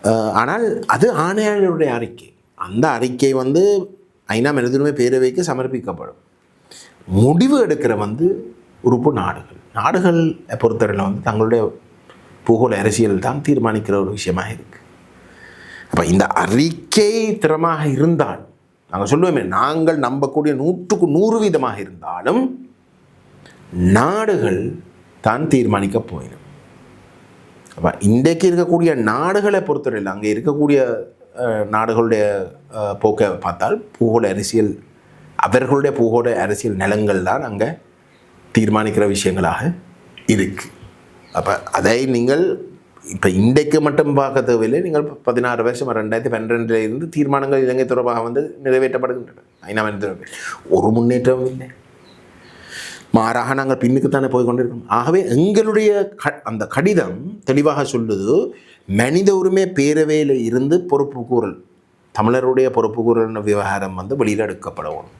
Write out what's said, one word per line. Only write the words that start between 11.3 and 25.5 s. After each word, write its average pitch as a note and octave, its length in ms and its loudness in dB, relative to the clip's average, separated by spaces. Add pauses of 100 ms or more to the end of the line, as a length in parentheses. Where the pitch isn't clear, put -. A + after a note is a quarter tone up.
பூகோள A2+ 320 4
அரசியல் G2+ 400 2
தான் C3+ 240 -4
தீர்மானிக்கிற A2 580 0
ஒரு F#2+ 100 -2
விஷயமாக F#2+ 420 -6
இருக்கு. - 260 -18 (1120)
அப்ப - 160 0
இந்த - 200 4
அறிக்கை G#3 1120 0
திறமாக D#3 520 0
இருந்தால், C3+ 580 0 (420)
நாங்க G2 260 0
சொல்லுவோமே, D#3+ 280 0
நாங்கள் D3 540 0
நம்பக்கூடிய C#3 560 -2
நூற்றுக்கு F3 520 -2
நூறு G#3 320 2
வீதமாக C3+ 400 0
இருந்தாலும் F#2 920 -4 (1000)
நாடுகள் A#2 1000 2 (480)
தான் B2+ 280 0
தீர்மானிக்க G#2 520 2